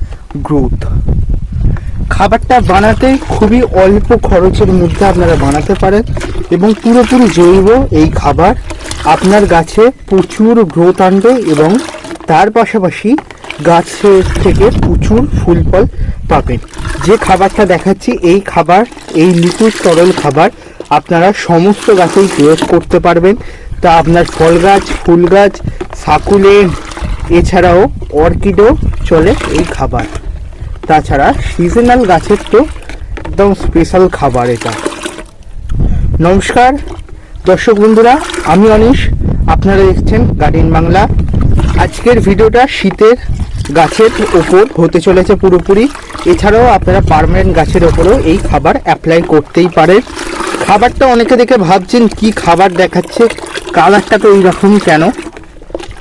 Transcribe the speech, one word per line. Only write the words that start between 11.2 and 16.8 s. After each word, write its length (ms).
এবং 480
তার 240
পাশাপাশি 640
গাছের 580
থেকে 260
প্রচুর 580
ফুল 440
ফল 140
পাবেন। 300